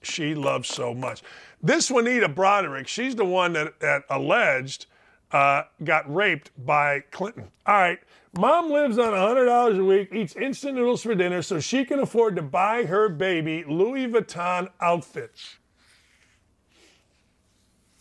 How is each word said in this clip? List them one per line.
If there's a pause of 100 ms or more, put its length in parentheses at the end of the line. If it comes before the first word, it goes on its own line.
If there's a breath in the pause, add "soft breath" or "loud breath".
she
loves
so
much. (380 loud breath)
This
Juanita
Broderick,
she's
the
one
that,
that
alleged, (460 soft breath)
uh, (200)
got
raped (120)
by (100)
Clinton. (180)
All
right, (380 soft breath)
mom
lives
on
a
hundred
dollars
a
week,
eats
instant
noodles
for
dinner
so
she
can
afford
to
buy
her
baby
Louis
Vuitton (100)
outfits. (2500 soft breath)